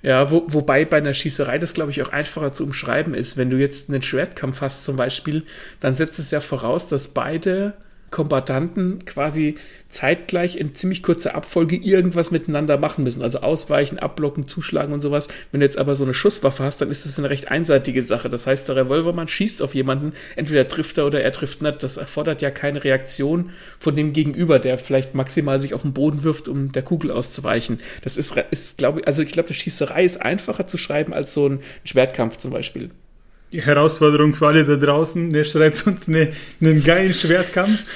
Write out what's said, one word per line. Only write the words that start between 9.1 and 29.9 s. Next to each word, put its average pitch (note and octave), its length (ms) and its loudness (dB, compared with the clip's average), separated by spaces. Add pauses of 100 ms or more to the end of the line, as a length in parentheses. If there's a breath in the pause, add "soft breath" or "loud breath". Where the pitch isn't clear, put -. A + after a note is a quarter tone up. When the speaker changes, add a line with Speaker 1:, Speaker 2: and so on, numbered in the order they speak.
Speaker 1:
zeitgleich F3 680 -2
in D3+ 200 -6
ziemlich F#3 260 -4
kurzer - 320 0
Abfolge E3 420 0
irgendwas F3 540 2
miteinander D3+ 480 0
machen D3+ 240 -2
müssen. B2+ 180 -2
Also A#2+ 200 -2
ausweichen, D3 580 0
abblocken, C#3+ 480 -4
zuschlagen D3 480 -4
und C#3+ 60 -4
sowas. C#3+ 260 0 (240 loud breath)
Wenn C#3 100 -2
du C#3+ 60 6
jetzt C#3 100 2
aber C#3 200 2
so C#3 80 0
eine C3 100 0
Schusswaffe C#3 480 2
hast, C#3 180 -2
dann - 100 0
ist - 140 -4
das C#3 140 -6
eine C#3+ 120 -2
recht C#3 180 -4
einseitige C3+ 560 2
Sache. A#2 260 -2
Das A#2 160 -4
heißt, C3+ 220 0
der C3+ 80 0
Revolvermann D#3+ 500 0
schießt - 340 -2
auf C#3 140 -4
jemanden, C3+ 380 -2 (240 loud breath)
entweder D3 320 2
trifft - 300 -4
er D3 80 2
oder C#3+ 140 2
er C3 120 0
trifft - 300 -8
nicht. D3 200 -2
Das C3 140 -6
erfordert D3+ 460 -4
ja C#3 100 -2
keine C#3+ 320 -4
Reaktion C#3+ 680 0 (300 loud breath)
von D3 160 0
dem D3+ 160 0
Gegenüber, D3+ 480 4
der B2+ 180 0
vielleicht C3+ 380 -2
maximal C3+ 440 0
sich C#3 140 -4
auf C#3 80 -6
den C#3 100 -2
Boden C#3+ 300 0
wirft, D#3 260 0
um C#3 220 -4
der C3+ 140 -2
Kugel D#3 260 -2
auszuweichen. A#2 680 -2 (220 loud breath)
Das - 140 -4
ist - 200 -2
re-, - 160 0
ist, - 260 -6
glaub C#3+ 200 2
ich, - 80 -2
also D3+ 160 2
ich C#3 100 -4
glaub, E3 160 -2
die C#3 60 -6
Schießerei D#3+ 500 -2